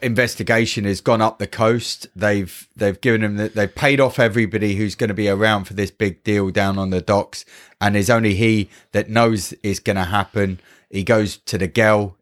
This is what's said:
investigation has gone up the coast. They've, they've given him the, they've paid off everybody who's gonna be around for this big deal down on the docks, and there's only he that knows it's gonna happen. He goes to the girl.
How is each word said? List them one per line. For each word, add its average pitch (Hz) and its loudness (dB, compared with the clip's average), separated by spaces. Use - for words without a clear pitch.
investigation 117 0
has 98 -2
gone 113 2
up 110 0
the 101 -4
coast. 113 -2
They've, 104 -2
they've 101 -2
given 113 2
him 104 -2
the, 107 -4
they've 104 -2
paid 143 2
off 131 2
everybody 104 2
who's 104 -2
gonna 107 -2
be 101 0
around 101 0
for - -16
this 98 -2
big 98 -4
deal 101 0
down 98 0
on 95 -2
the 92 -2
docks, - -2
and 104 0
there's 101 2
only 113 4
he 107 2
that 104 -2
knows 113 0
it's 98 -2
gonna 98 -2
happen. 98 -2
He 98 -6
goes 107 2
to - -8
the 90 -2
girl. 107 2